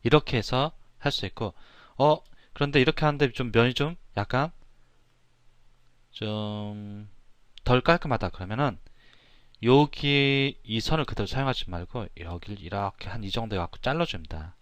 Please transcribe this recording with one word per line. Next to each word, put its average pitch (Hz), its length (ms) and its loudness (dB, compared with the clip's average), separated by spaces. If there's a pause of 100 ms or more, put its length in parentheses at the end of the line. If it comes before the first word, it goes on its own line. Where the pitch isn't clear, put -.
이렇게 131 340 2
해서 131 340 -2 (280)
할 143 120 0
수 - 140 -6
있고, 98 300 -8 (420)
어, 151 240 4 (320)
그런데 143 260 2
이렇게 151 260 4
하는데 143 260 2
좀 120 200 -4
면이 117 220 6
좀 156 220 -2 (220)
약간 131 340 0 (1600)
좀 104 960 -8 (540)
덜 123 180 4
깔끔하다 143 480 2
그러면은 107 480 -4 (840)
여기 139 1000 4
이 110 160 -2
선을 151 260 0
그대로 - 200 -4
사용하지 135 460 -2
말고 90 340 -8 (140)
여기를 87 400 -10
이렇게 98 500 -6
한 107 140 -6
이 98 80 -6
정도 110 240 -4
해갖고 87 240 -4
잘라줍니다. 85 840 -4